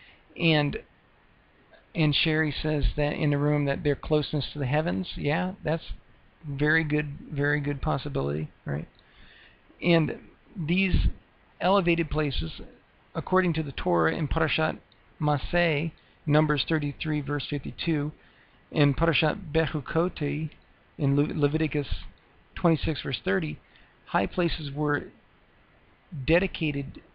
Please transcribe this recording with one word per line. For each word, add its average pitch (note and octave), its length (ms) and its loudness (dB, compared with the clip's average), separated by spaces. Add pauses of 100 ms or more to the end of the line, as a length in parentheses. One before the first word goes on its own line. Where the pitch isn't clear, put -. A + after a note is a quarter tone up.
(380)
And, D3+ 420 2 (1160)
and D#3 180 2
Sherry D#3 480 0
says D3+ 220 0 (140)
that D3 160 0
in D3+ 160 0
the C#3+ 80 2
room D3 280 2
that C#3 180 -2
their C#3+ 120 2
closeness D3+ 560 -2
to D3 80 -10
the C3+ 80 -2
heavens, E3+ 480 -2
yeah, E3+ 380 -2 (100)
that's D#3+ 300 -4 (540)
very D3+ 360 2
good, D3 340 -2 (140)
very D3 280 0
good C#3+ 220 -4
possibility, C#3+ 720 -2 (140)
right? D3+ 220 -6 (920)
And E3 380 4 (360)
these F3+ 520 2 (520)
elevated F3 520 2
places, D3+ 500 -2 (540)
according F3+ 380 2
to D#3 100 -2
the C#3+ 80 -6
Torah E3+ 440 2
in D3+ 120 -2
Parashat D#3+ 500 0 (420)
Maseh, D#3 720 0 (360)
Numbers D3+ 400 4
thirty-three, D3+ 540 -2
verse C#3 280 -4
fifty-two, D3 600 -2 (600)
in C#3+ 220 4
Parashat D#3+ 580 0
Bechukoti, D#3 1000 -2 (460)
in C#3 180 2
Le-, D3 180 2
Leviticus D3 540 0 (680)
twenty-six, E3 480 2
verse C3+ 220 -6
thirty, E3+ 360 -2 (480)
high F#3+ 200 0
places D#3+ 440 -2
were D3 340 0 (1200)
dedicated D#3 760 0 (140)